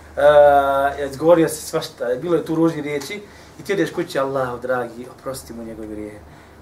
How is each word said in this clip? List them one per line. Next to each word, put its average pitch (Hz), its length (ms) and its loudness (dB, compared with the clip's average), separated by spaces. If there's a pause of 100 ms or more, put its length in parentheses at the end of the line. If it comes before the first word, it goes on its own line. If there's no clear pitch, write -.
(160)
E, 143 920 4
izgovorio 156 380 4
se - 140 -8
svašta, - 440 -6 (140)
bilo 170 160 0
je 151 80 -4
tu 165 100 -6
ružnih 160 300 0
riječi 147 380 -8 (360)
i - 40 -18
ti - 100 -6
ideš 165 200 0
kući, 170 260 -6
"Allahu 135 400 -4
dragi, 120 480 -6 (120)
oprosti 127 340 -12
mu 117 120 -14
njegove 110 240 -14
grijehe, 107 300 -12 (440)